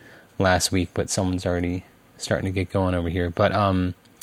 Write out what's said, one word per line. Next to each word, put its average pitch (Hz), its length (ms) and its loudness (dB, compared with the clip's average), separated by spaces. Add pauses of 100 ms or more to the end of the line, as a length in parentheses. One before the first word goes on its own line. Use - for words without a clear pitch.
(400)
last 92 320 2
week, 87 220 0
but - 160 -2
someone's 92 360 -2
already 90 380 -2 (320)
starting - 300 -2
to 95 120 -4
get 95 140 -4
going 92 240 0
over 85 140 -2
here. 87 200 -2
But, 113 220 2
um, 95 440 2 (280)